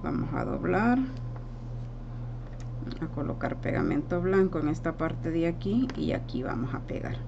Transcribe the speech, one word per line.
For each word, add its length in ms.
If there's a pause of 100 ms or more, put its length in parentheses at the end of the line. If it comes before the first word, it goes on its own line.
Vamos 300
a 100
doblar. 560 (2000)
A 60
colocar 500
pegamento 640
blanco 380
en 100
esta 240
parte 360
de 180
aquí 500
y 160
aquí 280
vamos 320
a 60
pegar. 380 (100)